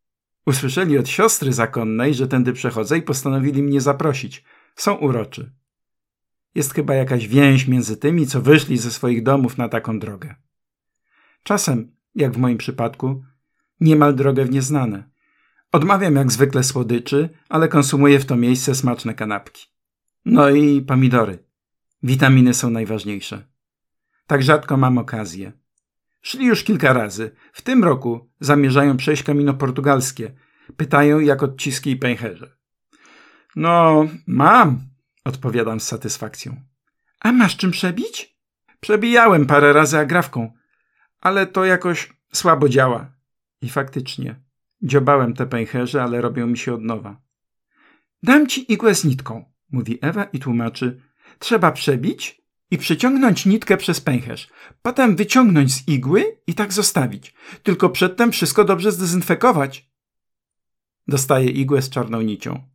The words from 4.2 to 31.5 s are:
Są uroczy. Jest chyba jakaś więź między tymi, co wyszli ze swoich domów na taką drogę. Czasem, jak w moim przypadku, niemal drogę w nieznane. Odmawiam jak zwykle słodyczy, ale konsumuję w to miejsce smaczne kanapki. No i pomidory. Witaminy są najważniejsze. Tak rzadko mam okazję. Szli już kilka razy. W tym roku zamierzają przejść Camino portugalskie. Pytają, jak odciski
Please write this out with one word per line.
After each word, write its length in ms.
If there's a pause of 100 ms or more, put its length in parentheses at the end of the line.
Są 180
uroczy. 580 (1040)
Jest 180
chyba 200
jakaś 340
więź 400
między 300
tymi, 300
co 140
wyszli 360
ze 140
swoich 320
domów 340
na 120
taką 300
drogę. 360 (1080)
Czasem, 520 (200)
jak 180
w 40
moim 200
przypadku, 680 (560)
niemal 360
drogę 300
w 60
nieznane. 580 (640)
Odmawiam 440
jak 160
zwykle 320
słodyczy, 680 (200)
ale 180
konsumuję 520
w 60
to 100
miejsce 400
smaczne 380
kanapki. 540 (580)
No 240
i 320
pomidory. 640 (600)
Witaminy 500
są 160
najważniejsze. 800 (800)
Tak 160
rzadko 340
mam 200
okazję. 540 (720)
Szli 240
już 180
kilka 300
razy. 380 (220)
W 80
tym 220
roku 460 (100)
zamierzają 580
przejść 260
Camino 300
portugalskie. 800 (440)
Pytają, 420
jak 240
odciski 480